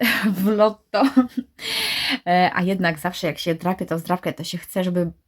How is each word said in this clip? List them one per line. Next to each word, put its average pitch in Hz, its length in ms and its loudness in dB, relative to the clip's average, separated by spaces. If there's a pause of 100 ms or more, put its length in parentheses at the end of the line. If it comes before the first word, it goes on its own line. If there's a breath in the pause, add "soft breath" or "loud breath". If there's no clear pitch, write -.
(140)
<laughs> 190 280 0
w 196 40 4
lotto, 214 560 2 (1200 loud breath)
e, 180 280 4
a 180 80 0
jednak 180 360 0
zawsze 180 280 -4
jak 147 120 -4
się 170 160 0
drapie 175 320 -4
tą 165 120 -2
zdrapkę, 175 340 -2
to 165 120 -10
się 175 140 -8
chce, - 260 -4
żeby 175 280 0 (160)